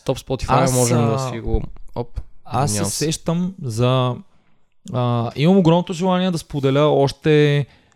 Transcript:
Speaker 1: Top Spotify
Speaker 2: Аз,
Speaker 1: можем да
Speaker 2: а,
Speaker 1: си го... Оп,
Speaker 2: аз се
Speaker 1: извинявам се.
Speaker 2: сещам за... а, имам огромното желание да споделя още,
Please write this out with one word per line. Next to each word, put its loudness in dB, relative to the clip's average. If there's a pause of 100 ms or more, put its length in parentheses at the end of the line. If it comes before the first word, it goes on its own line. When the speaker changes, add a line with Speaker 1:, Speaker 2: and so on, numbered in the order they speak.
Speaker 1:
Top -4
Spotify -6
Speaker 2:
Аз, 2
Speaker 1:
можем 2
да 2
Speaker 2:
а, -4
Speaker 1:
си -10
го... -2 (320)
Оп, -8 (260)
Speaker 2:
аз -2
се 0
Speaker 1:
извинявам -2
се. -6
Speaker 2:
сещам -2
за... 0 (760)
а, -2
имам 4
огромното 4
желание 0
да -4
споделя -2
още, 2 (300)